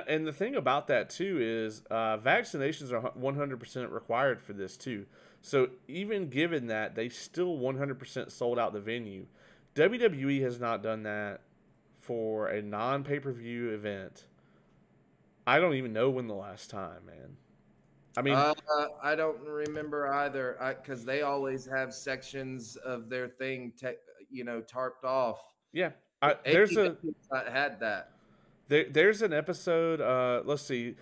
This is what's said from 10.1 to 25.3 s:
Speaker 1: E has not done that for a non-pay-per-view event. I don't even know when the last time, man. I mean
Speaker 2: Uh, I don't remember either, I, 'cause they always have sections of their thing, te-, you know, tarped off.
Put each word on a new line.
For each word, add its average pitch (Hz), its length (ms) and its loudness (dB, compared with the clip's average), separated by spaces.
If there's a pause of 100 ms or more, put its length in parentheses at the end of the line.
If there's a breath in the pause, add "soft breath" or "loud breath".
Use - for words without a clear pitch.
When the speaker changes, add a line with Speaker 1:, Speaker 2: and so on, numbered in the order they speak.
Speaker 1:
E 139 140 4
has 123 180 0
not 117 240 0
done 110 180 -2
that 104 380 -4 (580)
for 110 480 -2
a 107 160 0
non-pay-per-view 120 1080 -2
event. 101 540 -6 (1200 soft breath)
I 135 100 8
don't 170 160 4
even 127 180 -2
know 117 180 4
when 127 180 -2
the 107 60 -6
last 98 360 -12
time, 90 360 -10
man. 80 300 -18 (800)
I 123 60 0
mean 139 120 4
Speaker 2:
Uh, 147 200 6 (480)
I 151 140 2
don't 156 240 0
remember 151 680 -4
either, 135 560 -2
I, 131 120 -2
'cause 127 300 -10
they 135 180 0
always 135 440 -2
have 131 260 -2
sections 131 840 -8
of 120 320 -6
their 127 180 -4
thing, 127 500 -6
te-, 123 200 -4 (340)
you 127 140 -8
know, 117 160 -4
tarped 123 440 -6
off. 131 360 2 (320)